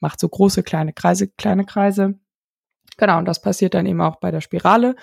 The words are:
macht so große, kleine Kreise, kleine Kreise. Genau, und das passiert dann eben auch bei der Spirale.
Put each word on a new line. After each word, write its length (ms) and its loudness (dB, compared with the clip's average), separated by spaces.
macht 200 -6
so 80 0
große, 340 2
kleine 300 -4
Kreise, 360 0
kleine 360 -2
Kreise. 540 0
Genau, 200 2
und 80 -2
das 140 -4
passiert 340 0
dann 120 0
eben 140 -2
auch 160 0
bei 140 -6
der 100 -4
Spirale. 640 2